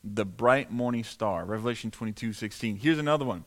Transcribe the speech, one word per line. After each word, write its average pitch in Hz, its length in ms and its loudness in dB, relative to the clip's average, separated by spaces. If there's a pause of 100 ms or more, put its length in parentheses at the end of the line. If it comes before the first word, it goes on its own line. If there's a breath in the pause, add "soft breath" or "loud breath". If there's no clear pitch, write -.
the 104 220 -2
bright 120 460 4
morning 120 340 0
star." 95 400 -2
Revelation 110 460 -2
twenty-two 110 420 -6
sixteen. 107 440 -4
Here's 151 220 4
another 147 260 2
one. 92 220 -4